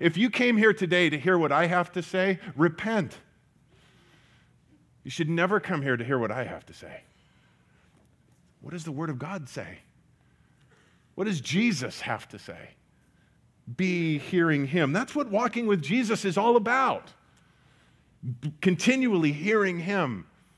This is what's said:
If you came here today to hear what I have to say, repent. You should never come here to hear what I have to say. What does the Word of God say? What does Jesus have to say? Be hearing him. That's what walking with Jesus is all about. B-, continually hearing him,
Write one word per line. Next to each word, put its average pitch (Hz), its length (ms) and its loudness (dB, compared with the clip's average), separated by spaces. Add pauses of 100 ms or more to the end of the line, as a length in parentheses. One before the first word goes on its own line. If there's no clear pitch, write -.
If 160 160 2
you 240 140 2
came 247 260 2
here 214 160 6
today 180 380 2
to 151 80 0
hear 180 200 4
what 151 120 2
I 156 160 4
have 175 260 0
to 180 100 -4
say, 190 360 0 (160)
repent. 170 640 0 (1800)
You 139 80 -14
should 156 180 -2
never 180 300 2
come 165 240 -4
here 135 140 0
to 117 80 -4
hear 131 140 0
what 113 120 -2
I 120 140 -6
have 90 220 -12
to 87 60 -20
say. - 300 -18 (1600)
What - 100 -16
does 160 140 -12
the 160 80 -8
Word 156 180 -6
of 127 80 -6
God 160 300 -10
say? 90 300 -12 (1400)
What 185 80 -4
does 190 160 -2
Jesus 143 600 -2
have 113 260 -6
to 104 100 -16
say? - 320 -18 (1080)
Be 175 420 0
hearing 156 480 2
him. 143 260 2
That's 220 240 -2
what 285 140 -2
walking 233 360 0
with 202 160 4
Jesus 208 420 0
is 190 140 0
all 233 160 4
about. 233 580 0 (1300)
B-, 151 200 -6
continually 196 720 2
hearing 185 460 0
him, 165 480 -4 (320)